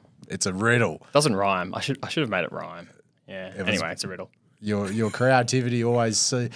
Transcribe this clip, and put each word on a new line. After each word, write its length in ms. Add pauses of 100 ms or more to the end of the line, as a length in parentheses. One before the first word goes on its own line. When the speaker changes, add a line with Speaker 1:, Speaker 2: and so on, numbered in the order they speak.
(280)
Speaker 1:
It's 180
a 80
riddle. 580
Speaker 2:
Doesn't 240
rhyme. 380
I 60
should, 220
I 60
should 140
have 80
made 140
it 80
rhyme. 360 (400)
Yeah. 200
Speaker 1:
It 100
was 100
Speaker 2:
Anyway, 240
it's 120
a 40
riddle. 220 (320)
Speaker 1:
Your, 300
your 180
creativity 720
always, 520
uh, 220